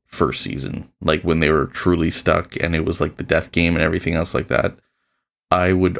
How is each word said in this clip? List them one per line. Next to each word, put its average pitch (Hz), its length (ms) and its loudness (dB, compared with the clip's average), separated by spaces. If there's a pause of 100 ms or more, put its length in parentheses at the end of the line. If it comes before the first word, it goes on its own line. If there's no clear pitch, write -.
first - 340 -2
season, - 480 -8 (140)
like, 78 200 0
when 80 180 2
they 76 100 4
were 71 160 2
truly 82 440 0
stuck - 460 -2
and 82 180 -2
it 80 100 0
was, 82 160 -2
like, 76 160 -2
the - 60 -8
death 80 300 0
game 85 220 2
and 80 80 2
everything 82 320 -2
else 82 200 -2
like - 140 -4
that, - 300 -2 (720)
I 90 220 2
would 92 280 2